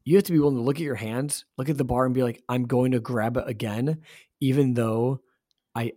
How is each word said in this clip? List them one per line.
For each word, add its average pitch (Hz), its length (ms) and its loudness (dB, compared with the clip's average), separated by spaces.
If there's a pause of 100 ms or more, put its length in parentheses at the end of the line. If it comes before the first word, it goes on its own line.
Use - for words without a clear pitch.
You 160 120 4
have 196 80 6
to 180 80 -4
be 160 60 4
willing 143 180 4
to 117 60 -2
look 135 140 2
at 165 60 -6
your 139 140 -4
hands, 117 480 -6 (120)
look 135 120 -4
at 147 100 0
the 139 60 0
bar, 123 200 0
and 127 100 0
be 127 100 2
like, 120 240 -4
"I'm 123 160 0
going 127 280 2
to 123 80 2
grab 117 360 -2
it 113 100 -4
again, 123 560 -4 (380)
even 135 340 2
though 120 460 0 (560)
I, 117 200 -4